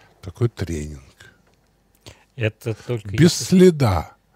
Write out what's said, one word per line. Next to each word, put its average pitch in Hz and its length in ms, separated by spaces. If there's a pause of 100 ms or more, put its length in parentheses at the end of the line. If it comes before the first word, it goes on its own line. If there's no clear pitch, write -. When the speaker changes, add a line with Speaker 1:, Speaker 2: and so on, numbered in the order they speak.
(220)
Speaker 1:
такой 117 260
тренинг. 76 540 (1300)
Speaker 2:
Это 110 380
только 120 340
Speaker 1:
Без 98 120 (200)
Speaker 2:
если, - 40
Speaker 1:
следа. 147 720 (200)